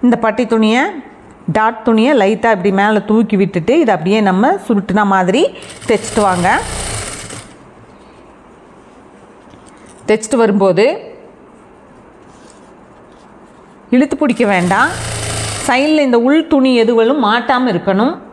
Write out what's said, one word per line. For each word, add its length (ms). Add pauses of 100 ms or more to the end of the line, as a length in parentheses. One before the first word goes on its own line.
இந்த 200
பட்டி 260
துணியை, 320 (720)
டாட் 300
துணியை 240 (100)
லைட்டா 360
இப்படி 240
மேல 280
தூக்கி 320
விட்டுட்டு 400
இதை 140
அப்படியே 240 (100)
நம்ம 240 (140)
சுருட்டுன 480
மாதிரி 280 (440)
தைச்சிட்டு 400
வாங்க. 200 (3500)
தைச்சிட்டு 360
வரும்போது 420 (3000)
இழுத்து 260
பிடிக்க 220 (120)
வேண்டாம். 340 (760)
சைடில் 380
இந்த 220
உள் 240
துணி 200 (120)
எதுவளும் 420
மாட்டாம 480
இருக்கணும். 400 (200)